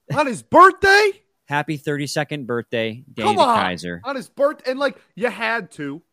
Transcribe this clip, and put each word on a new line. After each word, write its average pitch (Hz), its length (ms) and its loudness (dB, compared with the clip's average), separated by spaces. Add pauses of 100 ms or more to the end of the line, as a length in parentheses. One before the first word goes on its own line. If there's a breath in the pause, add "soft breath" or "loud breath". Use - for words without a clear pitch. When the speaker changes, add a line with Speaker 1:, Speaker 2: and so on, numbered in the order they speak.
(140)
Speaker 1:
On 294 100 0
his 220 200 -6
birthday? 392 760 6 (260)
Speaker 2:
Happy 147 300 -4
thirty-second 147 720 -6
birthday, 117 560 -4 (100)
Danny 214 220 -2
Speaker 1:
Come 381 60 2
on. 240 180 2
Speaker 2:
DeKeyser. 92 460 -6
Speaker 1:
On 277 100 -8
his 247 140 -12
birth-, - 360 -2
and, 262 140 -6
like, 277 200 -4 (180)
you 208 100 -4
had 220 460 -6
to, 147 280 -12 (120)